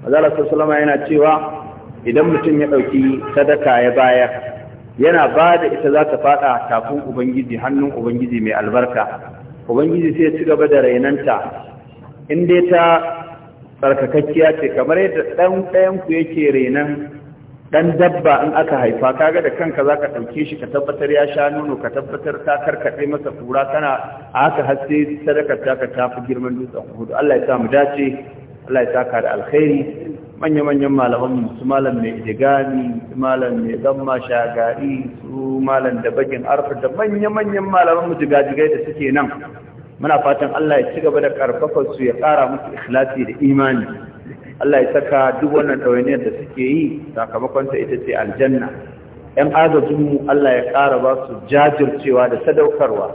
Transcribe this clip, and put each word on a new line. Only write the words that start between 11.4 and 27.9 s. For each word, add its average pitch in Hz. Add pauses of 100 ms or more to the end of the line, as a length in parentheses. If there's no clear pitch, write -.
In 170
dai 175
ta 170 (960)
tsarkakakkiya 151
ce, 135
kamar 139
yadda 160
ɗan 180 (200)
ɗayan 185
ku 160
yake 160
rainan 143 (600)
ɗan 160
dabba 160
in 151
aka 160
haifa, 127
kaga 160
da 151
kanka 151
za 147
ka 147
ɗauke 143
shi, -
ka -
tabbatar 143
ya 147
sha 143
nono, 147
ka 120
tabbatar 139
ka 143
karkaɗe 147
masa 147
kura, 131
kana 151 (420)
a - (120)
haka -
har 131 (100)
sai 147
sadakar 147
ta 131
ka 131
tafi 123
girman 123
dutsen 123 (100)
Uhud. 110
Allah 143
ya -
sa 131
mu 113
dace, 139 (480)